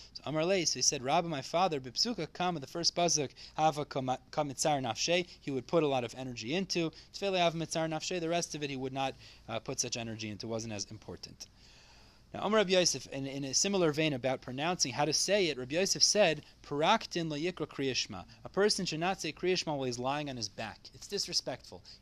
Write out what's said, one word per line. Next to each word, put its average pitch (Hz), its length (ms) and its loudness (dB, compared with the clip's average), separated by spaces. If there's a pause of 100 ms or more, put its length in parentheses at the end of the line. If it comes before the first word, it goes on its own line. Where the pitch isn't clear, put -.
(160)
So - 100 -14
Amar 156 180 0
Lei, 180 220 2
so - 140 0
he - 20 -2
said, 131 220 0
"Rabba, 165 240 2
my 143 160 -4
father, 165 360 2
Bipsuka 156 540 -2
Kama, 175 280 -2
the 135 40 -10
first - 300 -2
pasuk, 160 340 2 (260)
Hava 151 300 2
Kama, 131 320 -2 (140)
Kamitzar 147 500 0
Nafshe, 165 460 0 (120)
he - 120 -6
would 127 160 -2
put 165 160 6
a 151 40 4
lot 131 160 2
of 117 140 -6
energy 127 380 -6
into. 175 360 0 (220)
Tfei 190 260 0
Av 170 140 4
Mitzar 160 340 -2
Nafshe, 160 320 -2
the 165 80 -2
rest 170 280 0
of 151 80 -4
it 143 80 -2
he 139 40 -4
would 131 160 -4
not, 135 220 -2 (340)
uh, 113 120 -4
put - 200 -6
such 127 180 -2
energy 110 320 -6
into, 107 180 -8
wasn't 113 260 -4
as 101 120 -6
important." - 600 -14 (880)
Now, - 120 -6
Amar 214 120 2
Rabbi 190 140 4
Yosef, 170 400 4
in, 135 160 -6
in 139 160 -6
a 135 100 -6
similar 185 380 4
vein 151 220 2
about 131 280 0
pronouncing 143 500 -2
how 139 140 2
to 151 80 0
say 190 360 2
it, 131 100 -2
Rabbi 127 160 -4
Yosef 185 260 2
said, 165 400 4 (240)
"Paraktin 175 640 2
lo 147 80 -2
yikra 165 300 -2
Kriya 135 280 -2
Shema." - 280 -4 (200)
A - 60 -12
person 202 380 2
should 156 120 -4
not 180 220 0
say 160 100 -4
Kriya 180 240 0
Shema 160 200 -2
while 135 100 -2
he's 120 140 -2
lying 143 320 -2
on 123 60 -8
his 113 120 -6
back. 107 300 -10 (160)
It's - 100 -16
disrespectful. 147 800 -4 (180)